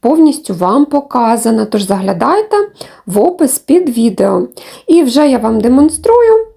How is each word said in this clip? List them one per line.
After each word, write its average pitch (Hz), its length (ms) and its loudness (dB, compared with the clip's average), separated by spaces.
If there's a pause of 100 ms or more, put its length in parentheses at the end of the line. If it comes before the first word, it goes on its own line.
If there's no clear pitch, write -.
повністю 294 540 0
вам 190 300 0
показана. 233 800 -2
Тож 214 180 -4
заглядайте 196 720 -2 (500)
в 202 140 -2
опис 330 380 0
під 349 300 0
відео. 196 600 -2 (380)
І 330 160 4
вже 285 260 2
я 254 100 0
вам 220 220 -2
демонструю. 440 880 2 (100)